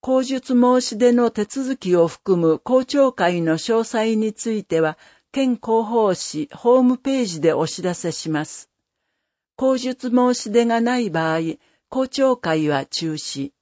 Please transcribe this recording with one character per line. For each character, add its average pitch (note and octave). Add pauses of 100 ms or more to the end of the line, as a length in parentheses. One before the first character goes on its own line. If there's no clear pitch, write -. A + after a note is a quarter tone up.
公 C4
述 B3+
申 B3
し A3+
出 A#3+
の A#3+
手 G#3
続 C4
き F3+
を E3+
含 -
む D#3+
公 B3+
聴 C4+
会 F3
の E3
詳 A3+
細 A3+
に G#3+
つ -
い G#3
て D#3+
は、 D#3 (340)
県 C4
広 A3+
報 A3
誌 -
ホ B3
ー -
ム B3
ペ C4+
ー A#3+
ジ E3
で D#3+
お C#3
知 -
ら F3
せ E3+
し -
ま D3+
す。 - (840)
公 C4
述 B3+
申 B3
し A3+
出 A#3
が A#3
な B3
い A3+
場 D#3+
合、 E3 (480)
公 C4
聴 C4+
会 D#3+
は C#3
中 D#3+
止。 C#3